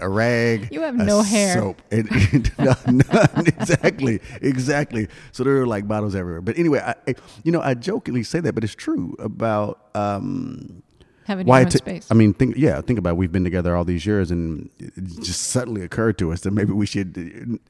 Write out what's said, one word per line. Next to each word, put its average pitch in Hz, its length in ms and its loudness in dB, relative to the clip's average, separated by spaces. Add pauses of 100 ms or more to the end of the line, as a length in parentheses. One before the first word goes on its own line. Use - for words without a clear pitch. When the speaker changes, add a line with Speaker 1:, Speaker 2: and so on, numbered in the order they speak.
Speaker 1:
a 92 80 -4
rag, 117 640 0
Speaker 2:
You 311 80 -8
have 277 180 -4
Speaker 1:
a 208 60 2
Speaker 2:
no 208 160 4
hair. 202 320 2
Speaker 1:
soap. 107 360 -2
And, 110 640 2
<laughs> - 60 -8
no, 135 140 4 (140)
no, 127 160 6 (420)
exactly, 131 760 2 (220)
exactly. 131 640 -2 (240)
So 127 140 -4
there 139 160 4
are, 127 40 0
like, 104 220 -2
bottles 104 280 -2
everywhere. 87 260 -6
But 110 180 -4
anyway, 156 200 2
I, 117 160 -6 (120)
I, 131 80 -2 (300)
you 165 80 2
know, 170 80 0
I 135 140 0
jokingly 123 480 -4
say 160 180 -4
that, 139 140 -2
but 113 100 -2
it's 104 100 -6
true - 440 -6
about, 107 760 -4
um, 95 880 -6 (420)
Speaker 2:
Having 190 220 -4
Speaker 1:
why 127 120 8
Speaker 2:
your 127 80 6
own 175 40 -2
Speaker 1:
ta-, - 60 4
Speaker 2:
space. - 340 -10
Speaker 1:
I 110 40 6
mean, 107 180 8
think, - 240 0
yeah, 117 240 2
think 120 180 -2
about 87 120 0
it. 85 40 0
We've 87 160 0
been 92 140 2
together 87 320 0
all 87 80 0
these 87 200 -2
years, 98 240 0
and 82 480 -4
it - 140 -16 (300)
just - 220 -6
suddenly 123 380 -4
occurred 110 360 0
to 82 160 0
us 87 80 -6
that 98 100 -2
maybe 104 220 2
we 104 120 0
should, 98 720 -6 (100)